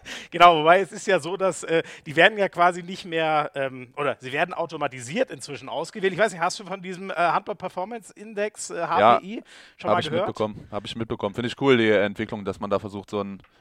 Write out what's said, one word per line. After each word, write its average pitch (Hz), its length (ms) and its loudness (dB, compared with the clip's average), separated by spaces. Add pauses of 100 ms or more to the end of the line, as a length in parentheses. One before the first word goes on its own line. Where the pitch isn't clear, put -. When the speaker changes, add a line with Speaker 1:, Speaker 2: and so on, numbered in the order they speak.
(320)
Speaker 1:
Genau, 170 280 10
wobei 165 220 6
es 175 100 -6
ist - 160 -14
ja 190 120 4
so, 170 180 -6
dass, 185 260 -2
äh, 160 200 2 (220)
die 151 100 -12
werden 196 220 6
ja 196 120 0
quasi 175 340 2
nicht 175 220 -12
mehr, 156 500 -2
ähm, 127 420 -8
oder 139 220 -2
sie 127 120 -12
werden 170 220 -2
automatisiert 147 760 -6
inzwischen 135 380 -14
ausgewählt. 175 440 -4
Ich 160 60 -2
weiß 214 120 2
nicht, 175 100 -12
hast 180 180 -2
du 214 60 -18
von 185 160 -12
diesem, 185 280 -12
äh, 190 60 -10
Handball-Performance-Index, 196 1600 -6
äh, 170 60 -8
Speaker 2:
Ja, 165 120 -4
Speaker 1:
H 202 300 6
P - 60 -12
I, 220 180 -10 (340)
schon - 120 -4
Speaker 2:
hab 202 60 4
Speaker 1:
mal 175 40 2
Speaker 2:
ich 160 100 -4
Speaker 1:
gehört? 170 180 -2
Speaker 2:
mitbekommen. 107 440 -6
Hab 104 140 -8
ich - 100 -12
mitbekommen. 113 400 -6
Finde 120 120 -4
ich - 140 -10
cool, 135 160 6
die 113 120 4
Entwicklung, 104 560 0
dass 95 140 -6
man 107 100 -8
da 98 100 2
versucht, 98 300 -12
so 104 120 -4
ein 98 200 -10 (200)